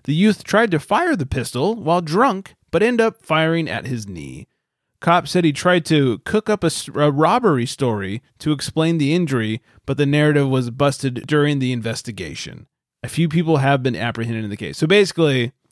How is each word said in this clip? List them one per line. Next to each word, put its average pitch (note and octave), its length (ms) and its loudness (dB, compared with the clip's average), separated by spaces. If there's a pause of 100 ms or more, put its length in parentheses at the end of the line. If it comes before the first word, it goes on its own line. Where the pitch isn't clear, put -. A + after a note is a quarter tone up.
The C#3 100 -2
youth G3 300 2
tried G#3+ 280 2
to D#3+ 80 2
fire D#4 360 0
the D#3+ 100 -4
pistol C#3 500 -2
while F3+ 260 0
drunk, F#3+ 540 0 (160)
but F3+ 120 2
ended A3+ 220 2
up A3 160 -4
firing D#3+ 480 0
at - 180 -6
his A#2+ 180 -6
knee. D#2 420 -12 (520)
Cops E3+ 320 2
said F3+ 140 2
he D3+ 80 4
tried F3+ 320 0
to C#3 400 2
cook G#3+ 240 -2
up G#3 140 0
a - 40 2
s-, - 220 -4
a D3 220 2
robbery D#3+ 540 2
story G#2+ 560 -4 (180)
to D3+ 120 -2
explain D#3+ 460 -2
the D3 180 0
injury, B2 460 -2 (240)
but C3+ 120 -4
the C#3+ 80 2
narrative D3 440 2
was C3 220 0
busted C3+ 560 -2
during D3 320 2
the B2+ 120 0
investigation. G#2+ 960 -8 (360)
A A#2+ 40 -10
few D#3+ 220 0
people D#3+ 280 2
have C3+ 260 2
been B2+ 120 0
apprehended A2+ 480 -4
in G#2+ 60 -6
the G2+ 80 -8
case. D#2+ 200 -10
So D#3+ 100 0
basically, D#3 680 2 (180)